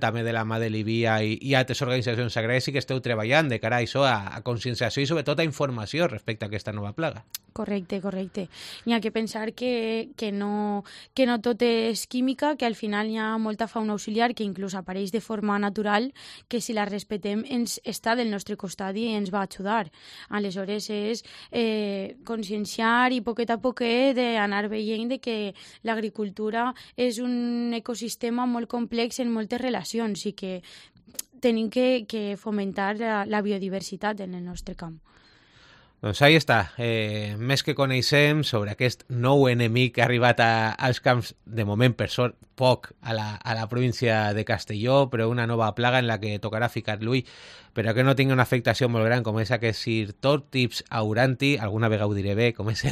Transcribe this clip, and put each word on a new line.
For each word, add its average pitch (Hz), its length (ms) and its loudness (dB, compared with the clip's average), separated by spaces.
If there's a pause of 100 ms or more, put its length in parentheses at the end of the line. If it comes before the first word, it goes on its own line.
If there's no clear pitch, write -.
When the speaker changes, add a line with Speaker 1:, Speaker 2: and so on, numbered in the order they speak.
Speaker 1:
també 113 240 0
de 117 100 -2
la 113 80 0
mà 113 160 -2
de 113 100 0
l'ivia 110 540 0
i, 107 160 -2
i 135 180 0
altres 127 240 -2
organitzacions 123 540 -2
agràries, 120 320 0
sí 139 60 -4
que 135 80 0
esteu 131 220 -4
treballant 120 440 2
de 113 140 -2
cara 120 180 0
a 117 60 0
això, 135 220 0
a, 104 280 -2
a 113 80 -12
conscienciació 120 580 -2
i 135 60 0
sobretot 147 320 0
a 165 80 2
informació 139 640 -2
respecte 110 320 -6
a 104 80 -6
aquesta 107 240 -6
nova 101 160 -6
plaga. 151 320 -4 (300)
Speaker 2:
Correcte, 202 480 -4
correcte. 190 460 -6 (340)
N'hi 233 140 2
ha 220 40 0
que 214 140 -2
pensar 220 400 -4
que, 226 640 -4
que 208 160 -4
no, 202 480 -2 (320)
que 262 80 2
no 240 160 4
tot 233 240 0
és 226 480 2
química, 262 480 0
que 247 80 0
al 226 80 0
final 208 320 -2
hi 220 160 -4
ha 220 60 -2 (100)
molta 220 320 -2
fauna 214 240 -2
auxiliar 226 400 0
que - 80 -6
inclús 190 320 -6
apareix 190 400 -6
de 214 80 -2
forma 208 400 -2
natural, 208 460 0 (420)
que 240 80 -4
si 220 160 -4
la 208 140 0
respetem 208 580 -4
ens 240 300 -2 (100)
està 233 320 -2
del 233 140 0
nostre 202 260 -6
costat 196 400 -6
i 233 160 -2
ens 202 160 -2
va 196 160 -2
ajudar. 202 380 -2 (500)
Aleshores 202 560 -4
és, 208 320 -4 (300)
eh, 214 640 -2 (100)
conscienciar 226 880 0
i 240 80 0
poquet 233 320 -2
a 226 80 -2
poquet, 247 560 2
eh, 233 180 2
anar 208 320 0
veient 220 400 -4
de 262 140 -4
que 214 320 -4 (320)
l'agricultura 220 840 -2 (240)
és 240 260 0
un 240 560 0
ecosistema 233 720 -2
molt 233 160 -2
complex 233 560 -2
en 240 80 0
moltes 226 320 -2
relacions 220 640 -2
i 196 80 -4
que 185 260 -8 (800)
tenim 226 320 2
que, 254 380 2
que 202 280 -4
fomentar 202 640 -2
la, 214 320 -2
la 208 160 0
biodiversitat 196 800 -4
en 180 80 -10
el 180 100 -8
nostre 180 300 -10
camp. 160 240 -12 (1040)
Speaker 1:
Doncs 104 160 -2
ahí 143 160 10
està, 127 220 4 (180)
eh, 107 640 -2
més 131 240 2
que 151 80 0
coneixem 143 720 4
sobre 104 300 0
aquest - 340 -2
nou 131 400 6
enemic 120 460 4
que 123 80 4
ha - 20 8
arribat 120 400 6
a, 113 40 6 (280)
als 131 240 0
camps, 123 300 2 (160)
de 110 180 -4
moment, 110 320 4
per 101 160 -2
sort, 123 240 -2 (240)
poc 127 300 4 (100)
a 113 160 -6
la, 104 200 -6
a 120 200 -4
la 113 140 -4
província 113 640 2
de 107 80 -2
Castelló, 117 640 2
però 113 220 0
una 120 160 0
nova 113 280 0
plaga 123 240 4
en 123 80 2
la 110 140 0
que 104 240 -2
tocarà 110 240 0
ficar 107 340 -4
l'ull, 123 220 0 (500)
però 110 200 0
que 127 120 4
no 135 80 6
tingui 135 220 4
una 120 100 6
afectació 120 420 2
molt 113 200 2
gran, 120 180 2
com 110 160 0
és 110 80 -2
aquest 113 300 0
Sirtortips 123 1080 0
auranti, 123 640 2
alguna 107 340 0
vegada 104 220 2
ho - 20 0
diré 101 240 0
bé, 117 160 4
com 104 160 -2
és - 220 -4